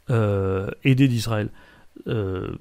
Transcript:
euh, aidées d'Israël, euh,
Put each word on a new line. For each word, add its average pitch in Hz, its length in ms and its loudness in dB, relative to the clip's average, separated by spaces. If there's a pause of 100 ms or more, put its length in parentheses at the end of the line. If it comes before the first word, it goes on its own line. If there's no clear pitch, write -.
(120)
euh, 98 580 0 (140)
aidées 135 240 6
d'Israël, 110 420 -2 (580)
euh, 101 420 -4 (120)